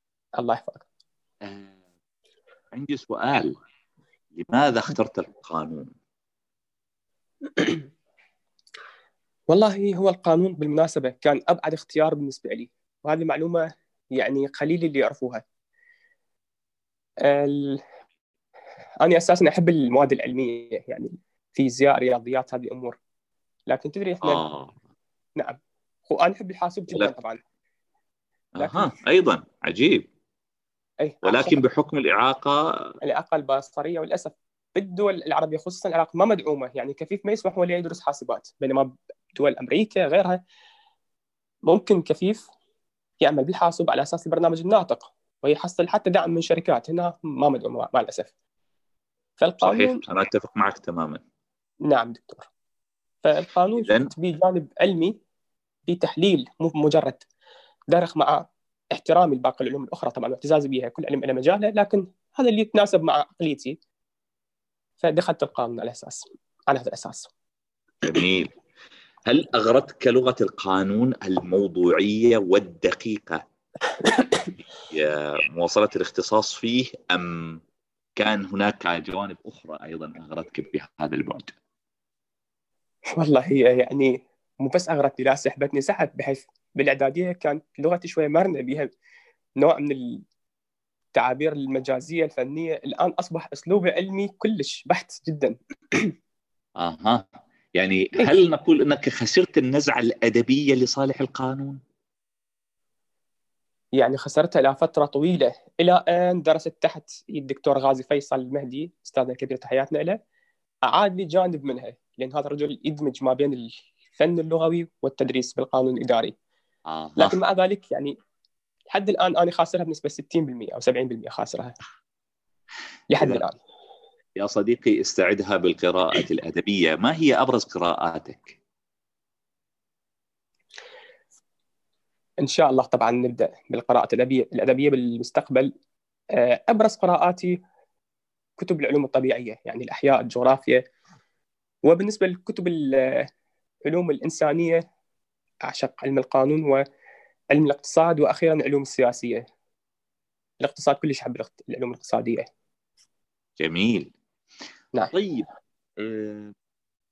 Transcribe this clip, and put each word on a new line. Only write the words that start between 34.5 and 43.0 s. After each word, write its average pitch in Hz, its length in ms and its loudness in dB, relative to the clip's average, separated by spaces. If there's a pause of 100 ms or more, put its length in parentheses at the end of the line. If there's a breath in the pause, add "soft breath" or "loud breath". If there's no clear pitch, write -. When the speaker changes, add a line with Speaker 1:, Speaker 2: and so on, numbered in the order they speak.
Speaker 1:
بالدول 190 480 -2
العربية 156 340 -2
خصوصًا 180 320 -8
العراق 165 260 0
ما 180 100 4
مدعومة، 151 500 -2
يعني 135 180 -6
كفيف 196 320 -8
ما 202 60 -2
يسمح 190 260 -4
هو 175 60 4
اللي 175 100 0
يدرس 175 280 -6
حاسبات، - 480 -6 (100)
بينما 131 360 0 (400)
دول 135 200 2
أمريكا 170 520 0
غيرها 180 380 2 (1160 soft breath)
ممكن 180 400 4
كفيف 180 460 -2 (720)